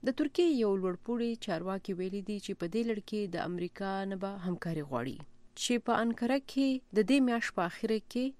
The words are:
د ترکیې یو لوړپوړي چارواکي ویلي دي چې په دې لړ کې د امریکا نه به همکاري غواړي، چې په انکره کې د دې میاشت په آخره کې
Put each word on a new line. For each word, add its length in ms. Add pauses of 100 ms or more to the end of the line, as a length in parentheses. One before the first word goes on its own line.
د 160
ترکیې 260 (140)
یو 180
لوړپوړي 500 (160)
چارواکي 540
ویلي 300
دي 100
چې 120 (120)
په 80
دې 180
لړ 80 (120)
کې 100 (160)
د 140
امریکا 420 (180)
نه 140
به 240
همکاري 420
غواړي، 260 (460)
چې 240
په 160
انکره 380 (100)
کې 180 (300)
د 100
دې 100 (120)
میاشت 300
په 100
آخره 400
کې 140 (160)